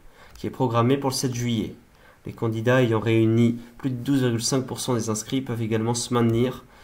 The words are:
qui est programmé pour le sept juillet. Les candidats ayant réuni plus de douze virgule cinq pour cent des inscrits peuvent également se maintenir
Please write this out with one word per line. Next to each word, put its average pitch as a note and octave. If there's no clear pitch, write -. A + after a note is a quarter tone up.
qui -
est G#2
programmé B2
pour C3+
le B2+
sept B2
juillet. A#2
Les F#2+
candidats A2+
ayant A2+
réuni A2+
plus C#3
de B2
douze C3
virgule A#2
cinq C3
pour A#2
cent B2+
des A2
inscrits A2+
peuvent A#2+
également A2
se -
maintenir A#2+